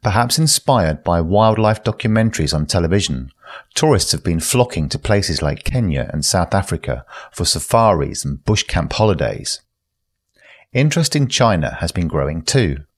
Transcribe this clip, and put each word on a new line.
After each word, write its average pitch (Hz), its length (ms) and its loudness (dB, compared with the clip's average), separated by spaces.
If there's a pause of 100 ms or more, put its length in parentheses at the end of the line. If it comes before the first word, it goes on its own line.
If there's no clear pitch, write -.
Perhaps 117 380 0
inspired 117 640 2
by 85 160 2
wildlife 107 640 2
documentaries 110 680 0
on 76 120 0
television, 82 640 0 (460)
tourists 143 380 2
have - 100 -6
been 82 160 0
flocking - 480 0
to - 100 -6
places 98 440 0
like 73 240 -2
Kenya 92 480 0
and 73 100 -4
South - 300 0
Africa 80 520 -4 (280)
for - 100 -4
safaris 90 800 0
and 69 220 -6
bush 107 180 0
camp - 300 -4
holidays. 76 680 -2 (1120)
Interest 151 440 2
in 143 120 2
China 95 520 0
has 82 120 -4
been 85 160 -2
growing 78 360 -2
too. 92 340 0 (200)